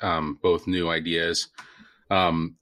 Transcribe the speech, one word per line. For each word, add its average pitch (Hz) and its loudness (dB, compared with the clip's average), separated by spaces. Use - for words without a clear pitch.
um, 78 -2
both 87 2
new 90 0
ideas. 82 -2
Um, 85 2